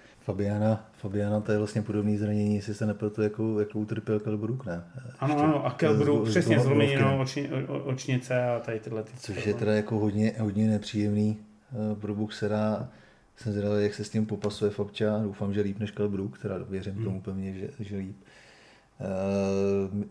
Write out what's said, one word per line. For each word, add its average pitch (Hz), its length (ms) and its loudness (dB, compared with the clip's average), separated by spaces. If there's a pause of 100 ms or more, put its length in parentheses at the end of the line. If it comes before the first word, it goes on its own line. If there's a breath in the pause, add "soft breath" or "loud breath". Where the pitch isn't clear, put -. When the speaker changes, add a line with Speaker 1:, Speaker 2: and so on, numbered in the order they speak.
(200 loud breath)
Speaker 1:
Fabiana, 104 720 0
Fabiana, 104 480 -2
to 107 120 -2
je 107 60 4
vlastně 107 240 0
podobný 104 360 0
zranění, 104 380 2
jestli 101 180 -4
se 110 120 -2
nepletu, 107 360 -2
jako, 107 380 0
jako 104 180 -2
utrpěl 107 420 -2
Kell 107 180 -2
Brook, 113 280 -4
ne? 87 180 -6 (340)
Speaker 2:
Ano, 147 160 0
Speaker 1:
Ještě 147 120 4
Speaker 2:
ano, 151 200 4
a 123 40 2
Kell 151 240 4
Speaker 1:
s 139 40 4
Speaker 2:
Brook, 143 280 4
Speaker 1:
s 113 40 2
Speaker 2:
přesně, 175 240 4
Speaker 1:
dlouhou 131 160 6
Speaker 2:
zlomenina 139 420 6
Speaker 1:
lovkou. 135 100 2
Speaker 2:
oči-, 143 260 -2 (200)
o-, 139 60 -4
o-, 139 100 -4
očnice 127 600 0
a 120 160 0
tady 113 200 -4
tyhle 110 220 -6
ty 110 140 -10
Speaker 1:
Což - 200 -12
je - 60 -6
Speaker 2:
problémy. 107 160 0
Speaker 1:
teda 107 140 2
jako 107 260 2
hodně, 107 400 2
hodně 107 300 2
nepříjemný, 107 680 0 (340)
eh, 107 280 -2
pro 104 140 -4
boxera. 107 760 -2 (480 soft breath)
Jsem 107 160 -4
zvědavý, 104 300 0
jak 101 120 2
se 107 100 -6
s - 60 -12
tím 110 160 0
popasuje 104 440 -2
Fabča. 104 520 -2
Doufám, 101 320 -4
že 104 60 0
líp 101 180 -2
než 104 120 -4
Kell 104 180 -2
Brook, 98 300 -4
teda 98 160 -6 (140)
věřím 95 260 -6
Speaker 2:
Hmm. 110 100 -6
Speaker 1:
tomu 95 160 -4
pevně, 95 340 -6
že, 95 140 -8 (120)
že 101 160 -8
líp. 95 200 -8 (840 loud breath)
Eh, 95 40 -8 (880)
my, 101 180 -2